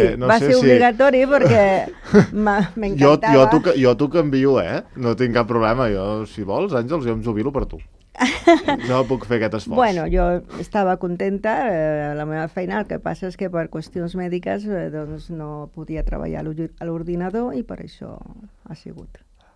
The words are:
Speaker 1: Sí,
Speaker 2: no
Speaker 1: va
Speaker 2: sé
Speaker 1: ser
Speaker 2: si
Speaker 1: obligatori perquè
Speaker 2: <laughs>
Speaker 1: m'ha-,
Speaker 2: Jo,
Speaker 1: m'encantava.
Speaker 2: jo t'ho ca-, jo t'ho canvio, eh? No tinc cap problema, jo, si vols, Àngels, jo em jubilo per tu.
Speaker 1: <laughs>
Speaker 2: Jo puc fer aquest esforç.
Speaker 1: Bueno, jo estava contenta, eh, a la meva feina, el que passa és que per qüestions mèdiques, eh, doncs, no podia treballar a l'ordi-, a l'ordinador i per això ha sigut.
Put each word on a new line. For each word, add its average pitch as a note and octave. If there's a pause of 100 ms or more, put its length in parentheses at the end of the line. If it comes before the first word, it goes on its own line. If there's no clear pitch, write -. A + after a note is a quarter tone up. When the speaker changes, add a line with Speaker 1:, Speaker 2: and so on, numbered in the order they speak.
(120)
Speaker 1:
Sí, A#2
Speaker 2:
no B2
Speaker 1:
va A#3
Speaker 2:
sé C#3+
Speaker 1:
ser B3+
Speaker 2:
si B3+
Speaker 1:
obligatori B3
perquè B3+ (480)
Speaker 2:
<laughs> G3+
Speaker 1:
m'ha-, G#3
Speaker 2:
Jo, -
Speaker 1:
m'encantava. D#3
Speaker 2:
jo C3
t'ho D3+
ca-, E3+
jo B2+
t'ho C#3+
canvio, C3+
eh? F#2+ (140)
No A#2+
tinc A#2+
cap A#2
problema, A#2
jo, G#2
si G#2+
vols, C#3+
Àngels, C3
jo A2+
em G#2+
jubilo A2
per B2+
tu. - (300)
Speaker 1:
<laughs> B3+ (580)
Speaker 2:
Jo C3
puc A#2
fer A#2
aquest A2
esforç. A2
Speaker 1:
Bueno, G#3
jo F3 (340)
estava F#3
contenta, G3 (100)
eh, D#3
a -
la D3+
meva D#3
feina, F#3
el G#3
que D#3+
passa E3+
és F3
que F#3+
per E3+
qüestions E3+
mèdiques, F#3
eh, E3+
doncs, D3+
no D3+
podia D#3
treballar D#3
a -
l'ordi-, D#3
a E3
l'ordinador F3
i A#3
per -
això - (540)
ha D#3+
sigut. - (320)